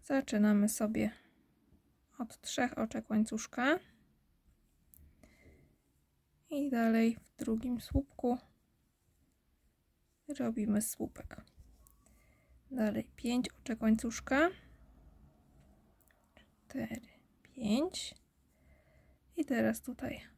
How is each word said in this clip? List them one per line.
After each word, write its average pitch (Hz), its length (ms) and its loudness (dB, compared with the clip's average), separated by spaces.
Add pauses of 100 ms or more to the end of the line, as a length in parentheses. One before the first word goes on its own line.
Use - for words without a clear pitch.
Zaczynamy 214 640 4
sobie 214 420 0 (1080)
od 233 220 -12
trzech - 380 -2
oczek 220 320 -4
łańcuszka. 226 680 0 (2750)
I 285 200 -2
dalej 226 460 4
w - 200 -20
drugim 226 440 -2
słupku 254 580 -2 (2000)
robimy 214 440 0
słupek. - 540 -8 (1300)
Dalej 226 460 -2
pięć 247 320 -2
oczek - 340 -8
łańcuszka. 233 680 2 (1800)
Cztery, - 680 -10 (420)
pięć. 254 720 -2 (1200)
I 330 80 -2
teraz 226 380 0
tutaj - 380 -8 (180)